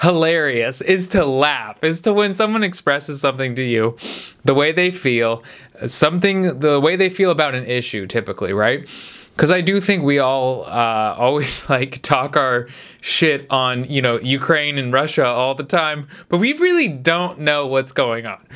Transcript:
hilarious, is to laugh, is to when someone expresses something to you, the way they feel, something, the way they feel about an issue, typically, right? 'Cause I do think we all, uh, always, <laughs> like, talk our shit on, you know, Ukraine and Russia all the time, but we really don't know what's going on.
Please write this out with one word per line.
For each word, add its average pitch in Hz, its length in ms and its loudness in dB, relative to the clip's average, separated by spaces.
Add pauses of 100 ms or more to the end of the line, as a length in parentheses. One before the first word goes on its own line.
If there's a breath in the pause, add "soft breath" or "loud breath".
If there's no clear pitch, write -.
hilarious, 156 800 2
is 180 280 0
to 185 160 2
laugh, 131 580 0
is 165 180 0
to 214 120 2
when 202 220 2
someone 214 280 0
expresses 147 560 -2
something 131 360 -2
to 131 80 -4
you, 113 340 0 (480 loud breath)
the 139 80 4
way 143 180 4
they 180 200 2
feel, 117 520 0 (440 loud breath)
something, 175 720 0
the 147 200 4
way 156 160 4
they 185 140 2
feel 185 220 0
about 147 240 0
an 127 100 -4
issue, 123 400 -4
typically, 98 480 -4
right? 113 340 0 (480 loud breath)
'Cause 151 140 2
I 180 120 2
do 190 180 0
think 190 240 0
we 143 160 2
all, 131 460 0
uh, 110 520 -2
always, 135 480 0
<laughs> - 40 -16
like, 131 340 -2
talk 143 340 0
our 123 300 0 (340 loud breath)
shit 143 480 0
on, 127 400 0
you 143 100 0
know, 120 220 0
Ukraine 143 560 0
and 127 160 -4
Russia 147 320 2
all 127 300 0
the 147 80 -8
time, 151 440 -2 (220 loud breath)
but 175 80 0
we 233 160 2
really 339 340 2
don't 165 520 0
know 147 260 2
what's 131 260 -2
going 117 360 -2
on. 101 100 -10 (180)